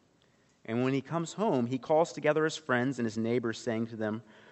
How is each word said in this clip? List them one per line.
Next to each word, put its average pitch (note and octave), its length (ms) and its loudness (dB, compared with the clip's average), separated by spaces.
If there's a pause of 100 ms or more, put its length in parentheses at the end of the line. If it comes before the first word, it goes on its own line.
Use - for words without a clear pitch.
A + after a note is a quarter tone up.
(640)
And A#2 180 -2
when C3 120 2
he C3+ 80 -2
comes D#3+ 320 -6
home, D3 320 2
he B2+ 100 -2
calls D#3+ 360 2
together D3+ 320 2
his D#3 120 0
friends B2 420 0
and A#2+ 60 0
his A2 140 -2
neighbors, A2+ 400 0
saying A2+ 300 -4
to A#2 80 -12
them, A2 260 -4 (300)